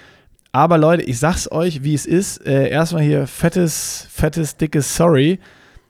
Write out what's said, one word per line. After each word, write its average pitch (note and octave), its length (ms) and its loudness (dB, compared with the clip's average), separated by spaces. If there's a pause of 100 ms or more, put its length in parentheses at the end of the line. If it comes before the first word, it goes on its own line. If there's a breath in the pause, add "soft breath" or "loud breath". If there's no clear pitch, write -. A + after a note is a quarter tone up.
(520 loud breath)
Aber D#3+ 280 4
Leute, D#3+ 240 4
ich A#2+ 160 -6
sag's D#3+ 320 -2
euch, D#3+ 320 -2
wie D3+ 100 0
es C#3 140 -4
ist. F#3 400 -2
Äh, C#3 220 2
erstmal E3 340 0
hier D3 240 0
fettes, - 840 -4
fettes, D3+ 480 -4
dickes D3+ 380 -2
Sorry. E3+ 440 4 (500 soft breath)